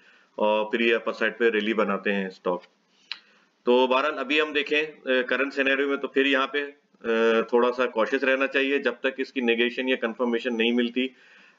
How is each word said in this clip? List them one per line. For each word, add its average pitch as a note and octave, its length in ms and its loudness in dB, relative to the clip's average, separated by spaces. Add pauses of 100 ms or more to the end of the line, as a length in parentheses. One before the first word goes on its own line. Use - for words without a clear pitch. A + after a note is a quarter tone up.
(380)
और G#2+ 280 2
फिर A2+ 160 -2
ये A#2 120 2
upper A2+ 180 -2
side A2 220 -2
पे A#2 160 2
rally G#2+ 240 0
बनाते G2+ 380 0
हैं G2 180 -2
stock। F2+ 340 -6 (1000)
तो B2+ 220 4
बहरहाल C3+ 260 0
अभी C3+ 260 -2
हम D3+ 140 -2
देखें, D3 300 0
अ, B2+ 440 -2
current C3 260 -2
scenario C3+ 340 0
में C#3 100 0
तो B2+ 100 -6
फिर C#3 200 2
यहाँ C3+ 280 0
पे, D3 60 -2
अ, A2+ 920 0
थोड़ा A#2+ 180 4
सा B2+ 140 0
cautious A#2+ 380 0
रहना C3+ 240 2
चाहिए C#3 320 0
जब B2+ 140 0
तक C3 260 -4
इसकी C3+ 220 -6
negation A#2+ 480 0
या C3 60 2
confirmation A#2+ 580 -2
नहीं A#2 200 0
मिलती। B2 380 -2 (480)